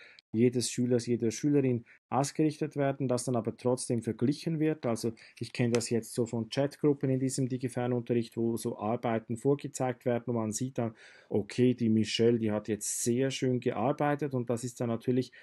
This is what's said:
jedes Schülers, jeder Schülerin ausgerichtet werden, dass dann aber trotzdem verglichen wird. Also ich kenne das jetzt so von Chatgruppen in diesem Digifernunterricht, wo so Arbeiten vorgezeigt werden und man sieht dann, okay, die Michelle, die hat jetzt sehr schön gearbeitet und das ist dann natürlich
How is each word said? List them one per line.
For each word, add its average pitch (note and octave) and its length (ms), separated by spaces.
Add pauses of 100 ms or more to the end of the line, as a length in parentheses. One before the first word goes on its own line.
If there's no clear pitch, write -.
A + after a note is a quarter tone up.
(340)
jedes A#2+ 360
Schülers, B2 380
jeder A#2 240
Schülerin C3+ 540 (240)
ausgerichtet C#3+ 640
werden, C#3 320
dass B2 160
dann B2 140
aber G#2+ 180
trotzdem B2 480
verglichen C#3+ 560
wird. D3+ 260
Also A2+ 280 (260)
ich A#2 120
kenne A#2+ 200
das A#2 180
jetzt A2+ 240
so A#2+ 120
von A2+ 240
Chatgruppen C#3+ 600
in C3 100
diesem C3 280
Digifernunterricht, B2 880
wo A#2 220
so A#2 200
Arbeiten A2+ 600
vorgezeigt C3+ 680
werden A#2+ 220
und A#2+ 80
man A2 160
sieht B2+ 260
dann, A2+ 180 (340)
okay, B2 440
die A#2+ 160
Michelle, A2+ 500
die A2 120
hat G#2 160
jetzt - 360
sehr B2+ 280
schön B2+ 300
gearbeitet C#3+ 760
und A#2+ 140
das A#2 160
ist - 140
dann B2 100
natürlich B2+ 420 (120)